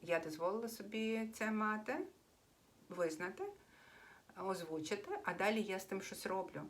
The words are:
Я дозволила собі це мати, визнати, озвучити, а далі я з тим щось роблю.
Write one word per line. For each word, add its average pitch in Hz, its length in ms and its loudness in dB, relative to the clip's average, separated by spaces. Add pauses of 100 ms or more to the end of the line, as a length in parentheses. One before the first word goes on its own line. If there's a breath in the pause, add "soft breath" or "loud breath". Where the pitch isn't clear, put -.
Я 165 180 4
дозволила 170 480 0
собі 220 680 0
це 214 160 0
мати, 214 480 2 (880)
визнати, 180 560 0 (920 loud breath)
озвучити, 175 880 0
а 175 100 2
далі 208 280 6
я 190 160 0
з 190 60 -6
тим 196 180 -2
щось - 240 -6
роблю. 185 440 0